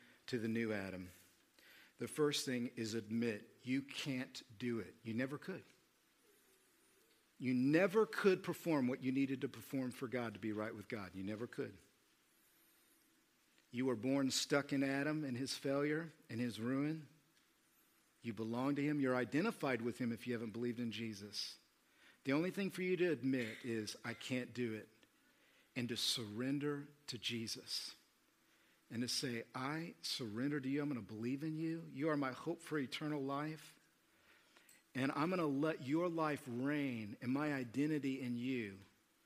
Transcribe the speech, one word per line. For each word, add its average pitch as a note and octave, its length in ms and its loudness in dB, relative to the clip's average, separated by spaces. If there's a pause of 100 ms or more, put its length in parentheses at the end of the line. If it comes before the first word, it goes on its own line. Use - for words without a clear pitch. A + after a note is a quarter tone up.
(260)
to B2+ 120 -2
the A2 100 0
new A2+ 240 2
Adam. F#2 380 -4 (880)
The A#2 100 -4
first D3 380 2
thing B2 280 0
is A2+ 200 -2
admit A2 540 0 (140)
you C3 200 0
can't C3 600 -6 (160)
do A#2 220 0
it. F2+ 140 -8 (100)
You A2+ 100 -2
never C3 240 0
could. F#3 240 -8 (1800)
You B2+ 160 0
never E3+ 520 6
could - 360 4
perform D#3 440 2
what B2+ 160 0
you C3 100 2
needed C3 300 2
to C3 60 0
perform B2 420 -4
for A#2+ 180 -6
God A#2 260 -2
to G2 60 -12
be G#2+ 120 -2
right G#2+ 220 -2
with G2+ 140 -12
God. G2+ 240 -6
You F#2+ 100 -6
never G#2+ 240 -4
could. A2+ 300 -6 (2000)
You B2 140 2
were B2 100 4
born C3 340 4
stuck C#3+ 420 2
in C#3 100 4
Adam C#3+ 420 2
and B2+ 120 -2
his B2+ 180 -2
failure D3 580 0 (180)
and A2+ 100 -2
his A2 200 0
ruin. C#3 460 0 (1160)
You A#2 100 -4
belong A#2 440 0
to C#3+ 60 0
him. D3 180 2
You're B2+ 160 4
identified C3+ 680 2
with A#2 160 -2
him A#2 140 0
if A2+ 140 -6
you B2 80 0
haven't A2+ 180 -4
believed A#2+ 260 -2
in A#2 140 -2
Jesus. G#2 640 -6 (680)
The C3+ 100 4
only E3+ 180 2
thing G3 180 0
for F#3 120 -4
you F#3 160 4
to F3 120 6
admit B2+ 380 2 (160)
is, A2+ 400 0
"I A#2 100 -4
can't B2 400 -4
do A#2+ 200 0
it," G#2+ 140 -8 (840)
and A#2+ 140 0
to A#2 80 -2
surrender C#3 880 0 (220)
to A#2+ 100 -6
Jesus - 800 -4 (920)
and A#2 120 -2
to B2 60 -2
say, A#2+ 360 -2 (100)
"I D3 480 -2
surrender C3 580 0
to C3 80 -2
you. C#3+ 140 2
I'm C#3+ 60 0
gonna B2+ 120 -2
believe A2+ 420 -2
in D#3 140 -2
you. E3 260 -2 (100)
You C#3+ 180 2
are D3+ 60 4
my C3+ 140 2
hope D#3 320 -4
for D3+ 160 -2
eternal D3 460 -2
life, D3 500 -4 (1200)
and C3+ 180 2
I'm D#3+ 180 2
gonna F3 160 2
let D3 400 0
your E3 220 2
life D#3 380 0
reign B2+ 760 -2
and B2+ 100 0
my D3 220 2
identity C3+ 680 0
in B2 160 -2
you A#2+ 420 -2 (480)